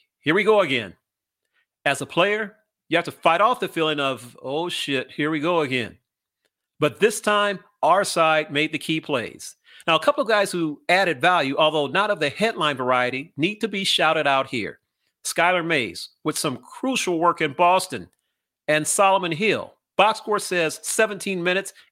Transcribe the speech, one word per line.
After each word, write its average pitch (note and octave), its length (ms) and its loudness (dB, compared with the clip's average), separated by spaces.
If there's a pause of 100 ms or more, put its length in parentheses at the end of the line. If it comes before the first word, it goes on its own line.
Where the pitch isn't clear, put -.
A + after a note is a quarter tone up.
(200)
"Here D3+ 140 0
we G#3 80 2
go G#3 200 4
again." A#2+ 340 -4 (880)
As C#3 160 0
a C3+ 60 -8
player, G3+ 500 0 (320)
you D#3 80 0
have E3+ 80 0
to - 80 -10
fight E3+ 300 2
off A#3+ 180 2
the F#3+ 80 -2
feeling D#3 320 -2
of, B2 400 -4
"Oh D#3 300 -6
shit, C3+ 400 -4
here D3 200 -4
we D#3+ 100 -4
go E3 200 0
again." B2+ 380 -4 (800)
But D3 180 0
this A#3 220 2
time, G#3 420 0 (200)
our F3+ 220 4
side D#3 460 2
made D3+ 220 -2
the D3+ 60 -6
key D#3+ 240 -4
plays. - 540 -6 (300)
Now, E3 100 4
a - 40 0
couple D4 220 2
of G#3 60 -2
guys G3+ 220 2
who D#3+ 380 -4
added F3 320 2
value, D#3+ 380 2
although D#3 300 2
not G3 220 0
of F3+ 100 -2
the C#3+ 100 0
headline E3 480 0
variety, B2+ 580 0
need G3+ 240 -2
to A3+ 80 -2
be G3 160 -4
shouted D#3 420 0
out C3+ 220 2
here. G2 320 -6 (440)
Skylar F3 400 0
Mays B2+ 460 -4 (120)
with D#3 140 -4
some C3 220 -4
crucial A3 600 -4
work E3+ 220 2
in D3+ 140 -2
Boston, F3 560 0 (580)
and D3+ 180 0
Solomon F#3+ 460 2
Hill. D#3 400 -2 (240)
Box G#3+ 220 4
score G#3 200 -2
says F3 440 -4
seventeen G3 600 -2
minutes F#3 300 -2 (200)